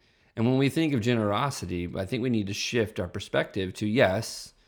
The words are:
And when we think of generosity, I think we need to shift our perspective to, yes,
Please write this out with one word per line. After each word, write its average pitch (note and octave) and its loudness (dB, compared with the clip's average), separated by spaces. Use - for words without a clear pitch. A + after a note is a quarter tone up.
And A2+ 2
when C3 4
we C3+ 4
think D#3+ 0
of A#2 2
generosity, G#2 0
I F#2 -4
think A2 -4
we B2+ 0
need G#2+ 2
to G2 -4
shift - -2
our F2+ -2
perspective G2+ -4
to, G#2+ -4
yes, G#2+ 0